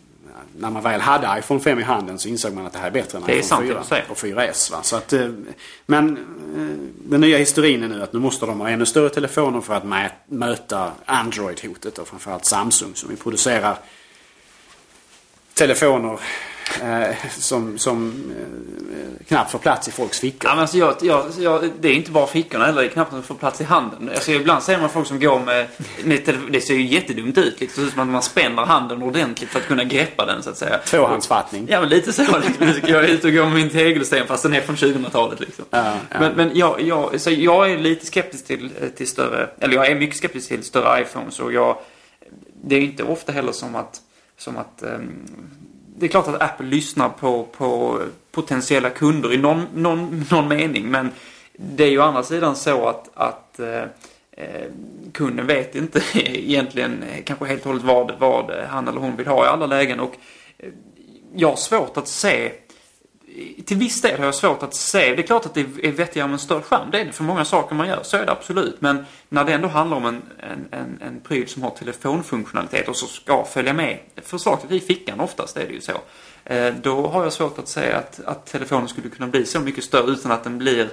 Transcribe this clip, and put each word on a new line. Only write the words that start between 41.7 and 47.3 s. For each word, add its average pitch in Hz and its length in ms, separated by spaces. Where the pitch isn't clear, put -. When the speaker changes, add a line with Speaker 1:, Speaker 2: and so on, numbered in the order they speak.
Speaker 2:
det 139 120
är 139 60
inte 143 220
ofta 160 280
heller 131 200
som 120 240
att, - 260
som 123 200
att, - 260
ehm, 117 260
det 175 80
är 151 40
klart 185 180
att - 140
Apple - 260
lyssnar 143 420
på, 120 340